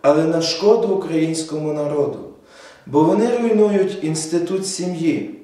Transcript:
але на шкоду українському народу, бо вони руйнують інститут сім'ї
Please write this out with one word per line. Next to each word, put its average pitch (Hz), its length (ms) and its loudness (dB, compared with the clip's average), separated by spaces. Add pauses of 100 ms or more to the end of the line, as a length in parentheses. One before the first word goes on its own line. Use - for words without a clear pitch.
але 151 220 4
на 165 180 2
шкоду 220 460 0
українському 160 840 -2
народу, 147 460 -2 (680)
бо 147 180 4
вони 220 320 2
руйнують 208 680 2
інститут 170 640 -2
сім'ї 165 760 -4